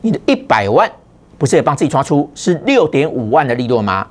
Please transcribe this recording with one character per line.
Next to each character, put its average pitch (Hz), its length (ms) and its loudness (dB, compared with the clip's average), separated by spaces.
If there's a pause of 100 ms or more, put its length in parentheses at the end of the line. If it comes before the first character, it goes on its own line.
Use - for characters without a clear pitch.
你 226 80 0
的 - 160 -2
一 269 100 2
百 107 320 0
万 180 220 2 (480)
不 143 80 -2
是 175 100 2
也 143 60 4
帮 147 120 0
自 156 80 -2
己 151 80 0
抓 139 120 0
出 143 320 -2
是 180 200 -2 (120)
六 240 200 2
点 151 240 0
五 110 200 -6
万 143 180 2
的 120 60 0
利 123 120 -4
润 117 160 0
吗？ 98 280 -2